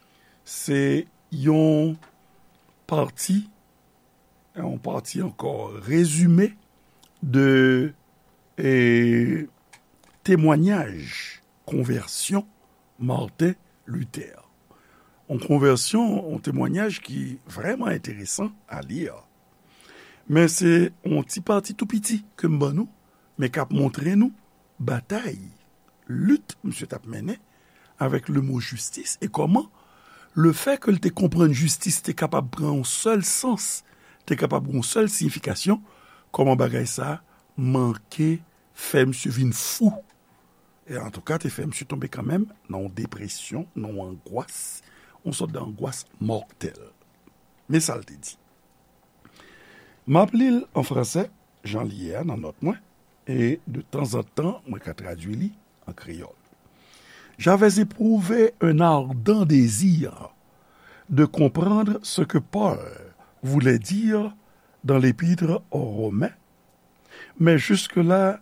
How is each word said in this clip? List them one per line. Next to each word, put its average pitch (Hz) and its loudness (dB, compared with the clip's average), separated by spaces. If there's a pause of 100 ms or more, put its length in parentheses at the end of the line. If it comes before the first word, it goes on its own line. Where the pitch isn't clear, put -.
(440)
se 139 0 (260)
yon 156 4 (920)
pati, 185 -2 (1200)
yon 127 -8
pati 127 -8
ankò 135 -8 (140)
rezime 170 4 (680)
de, 131 4 (640)
eh, 120 4 (800)
temwayaj 156 2 (260)
konversyon 127 -4 (540)
Martin 127 -2 (300)
Luther. - -10 (880)
Yon 131 -4
konversyon, 147 2 (140)
yon 160 -6
temwayaj 147 -2
ki 135 -10
vreman 226 -4
enteresan 104 -8 (160)
a - -12
lir. 117 -8 (1120)
Men 160 6
se 170 4 (140)
yon 156 0
ti - -10
pati 202 -2
tou 208 -6
piti 214 -4 (160)
ke 170 0
m 151 2
ban 143 0
nou, 214 -2 (500)
men 131 0
k 139 -4
ap - -6
montre 139 0
nou 247 4 (480)
batay, 151 -6 (720)
lit, 175 0
msye - -8
t - -12
ap - -18
mennen 117 -8 (600)
avèk 135 -2
le 139 2
mo 131 -4
jistis - -10
e 202 -6
kòman 175 2 (720)
le 160 6
fè 277 0
ke - 0
l 180 2
te 175 2
konprann 170 2
jistis, 147 -2
te - -6
kapab 143 -2
pran 147 -2
yon 127 -4
sèl 220 0
sans, - -4 (440)
te 139 -2
kapab 135 -2
yon 127 -2
sèl 220 2
siyifikasyon, 170 -2 (500)
kòman 131 2
bagay 123 -2
sa 139 -6 (380)
manke 131 -2 (340)
fè - 0
msye - -4
vin 127 2
fou. - 2 (960)
E 123 -10
an 104 -10
tou 90 -14
ka, 156 -4
te - -6
fè - -8
msye 139 -10
tonbe 131 -8
kanmenm 165 -4 (240)
nan 95 -8
depresyon, 107 -12
nan 104 -10
angwas, - -12 (440)
yon 127 -6
sòt - -6
dangwas - -10 (180)
mòtèl. - -6 (880)
Men 160 2
sa 147 -6
l - -20
te 71 -20
di. - -18 (1700)
M 139 4
ap 202 4
li 240 4
l 240 2 (180)
an 127 -2
franse, 131 -2 (400)
jan 110 -6
li 92 -10
a 131 -8
nan 117 -6
nòt - -12
mwen, 185 -2 (480)
e 127 0
de 139 -8
tan 143 -4 (100)
an 110 -6
tan, 185 -4
mwen - -10
ka 92 -12
tradwi 87 -10
li 185 -4 (400)
an 87 -16
kreyòl. 85 -16 (1040)
J'avais 202 6
éprouvé 220 2
un 160 4
ardent 151 2
désir 139 2 (760)
de 147 6
comprendre 202 2
ce - -4
que 156 0
Paul 208 -2 (640)
voulait 131 4
dire 208 -2 (480)
dans 135 4
l'épître 165 2
aux - -4
Romains, 107 -2 (1040)
mais 165 6
jusque-là 190 2